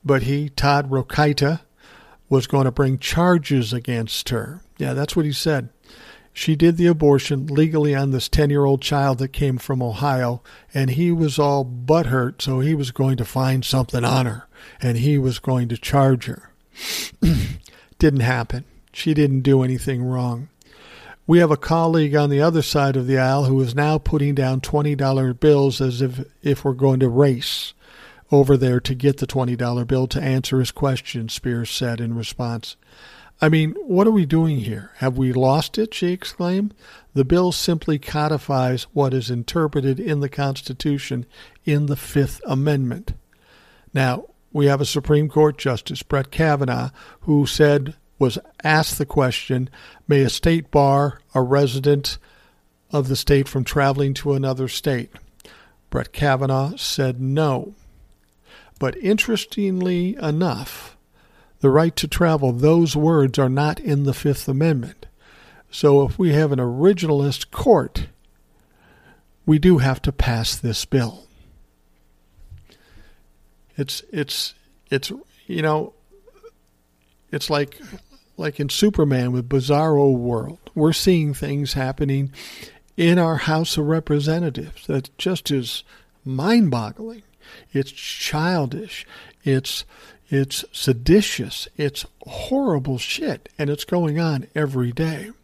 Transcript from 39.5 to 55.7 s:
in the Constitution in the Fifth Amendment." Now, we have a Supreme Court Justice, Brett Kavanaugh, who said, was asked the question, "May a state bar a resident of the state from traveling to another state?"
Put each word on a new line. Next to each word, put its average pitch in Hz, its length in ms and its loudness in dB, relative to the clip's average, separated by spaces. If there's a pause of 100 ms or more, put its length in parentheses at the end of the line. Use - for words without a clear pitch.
in 156 200 -2
the 143 80 -2
Constitution 135 960 -6 (400)
in 147 220 0
the 139 100 -2
Fifth - 480 -2
Amendment." 143 720 -2 (800)
Now, 131 300 0 (280)
we 143 140 2
have 139 140 4
a 139 60 0
Supreme 151 420 0
Court 151 280 4
Justice, - 460 -4
Brett 135 280 -4
Kavanaugh, 139 600 0 (300)
who 147 260 2
said, 147 480 2 (240)
was 127 200 0 (240)
asked 156 360 2
the 143 80 -2
question, 131 600 -2 (380)
"May 143 160 4
a 127 80 2
state 165 400 0
bar 139 500 2 (140)
a 131 80 2
resident 139 760 0 (760)
of 139 160 -2
the 131 80 0
state 139 320 2
from 131 160 -2
traveling 139 500 0
to 143 200 -2
another 131 340 -2
state?" 123 420 -4 (800)